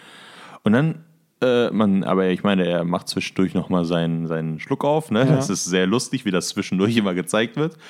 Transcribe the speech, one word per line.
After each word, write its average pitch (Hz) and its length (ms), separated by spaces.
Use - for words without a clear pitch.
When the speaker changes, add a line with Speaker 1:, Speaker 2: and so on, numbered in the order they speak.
Speaker 1:
Und 104 80
dann, 147 320
äh, 123 300
man, 98 320
aber 95 240
ich 90 160
meine, 95 240
er 87 180
macht 87 240
zwischendurch - 460
nochmal 90 300
seinen, 82 420
seinen 80 320
Schluck - 260
auf, 151 280
ne? 107 80
Speaker 2:
Ja. 135 160
Speaker 1:
Das - 120
ist 95 180
sehr 92 200
lustig, 123 380
wie 101 80
das 90 160
zwischendurch 101 480
immer 101 180
gezeigt 107 420
wird. 156 200